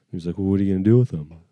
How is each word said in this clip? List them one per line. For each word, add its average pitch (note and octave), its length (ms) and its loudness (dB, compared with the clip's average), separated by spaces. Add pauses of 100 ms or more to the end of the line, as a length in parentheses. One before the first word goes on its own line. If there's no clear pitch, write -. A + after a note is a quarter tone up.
(100)
he F#2+ 60 -12
was E2 100 -12
like, F2 120 -8
"Well, G2 80 -4
what G2 140 0
are - 20 -2
you G2 100 -2
gonna F#2+ 120 -2
do A2+ 120 6
with B2 140 2
them?" D2+ 200 -12 (220)